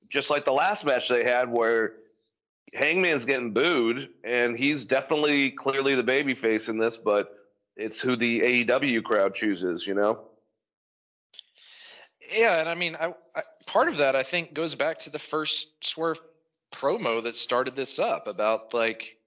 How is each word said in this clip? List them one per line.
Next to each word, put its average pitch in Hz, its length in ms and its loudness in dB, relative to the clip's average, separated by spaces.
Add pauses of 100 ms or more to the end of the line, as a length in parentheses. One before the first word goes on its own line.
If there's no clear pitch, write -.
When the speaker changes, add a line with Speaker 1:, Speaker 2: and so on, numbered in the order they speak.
Speaker 1:
just - 220 -4
like 147 140 0
the 135 80 2
last 180 320 0
match 127 240 0
they 120 160 2
had 123 260 2
where 113 480 0 (760)
Hangman's 160 520 0
getting 123 280 -2
booed, 131 560 2 (160)
and 120 320 0
he's 139 280 0
definitely 143 640 2
clearly 139 440 0
the 127 80 2
babyface 120 640 0
in 110 100 -4
this, 113 180 0
but 104 400 0 (400)
it's 107 220 -8
who 127 180 0
the 117 260 0
A 120 60 4
E 123 160 2
W 120 380 2
crowd 98 320 2
chooses, 90 520 -2
you 98 80 -2
know? 104 340 0 (2000)
Speaker 2:
Yeah, 214 260 4
and 160 80 -2
I 170 80 -4
mean, 170 220 -4
I, 165 140 -4 (220)
I, - 80 -6 (240)
part 277 220 2
of 214 100 -2
that, 139 180 4
I 131 60 2
think, 160 320 -4
goes 151 200 -2
back 151 260 -4
to 151 100 -12
the 147 80 -10
first - 680 -4
Swerve 160 360 -4 (500)
promo 139 540 0
that 113 120 -6
started 127 380 0
this 135 240 -4
up - 300 -2
about, 107 440 0
like, 113 540 -2